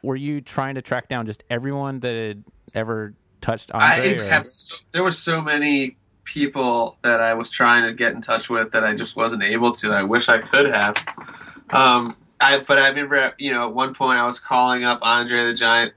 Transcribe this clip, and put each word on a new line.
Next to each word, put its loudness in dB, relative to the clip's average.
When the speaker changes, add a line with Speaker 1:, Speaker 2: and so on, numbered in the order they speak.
Speaker 1:
were -6
you -8
trying -6
to -10
track -6
down -6
just -10
everyone -6
that -6
had -8
ever -6
touched -4
Speaker 2:
I 4
Speaker 1:
Andre, 0
or -6
Speaker 2:
have 0
so, -14
there -2
were 0
so -2
many -2
people -2
that 2
I 2
was -6
trying 4
to -2
get 0
in -12
touch -4
with -2
that 2
I 0
just -8
wasn't -2
able 2
to. -2
I 2
wish 0
I 6
could 2
have. 2
Um, 4
I, 4
but 2
I 6
remember, 0
you -2
know, -2
at -10
one -2
point 2
I 0
was -4
calling 2
up 0
Andre 2
the 0
Giant, 2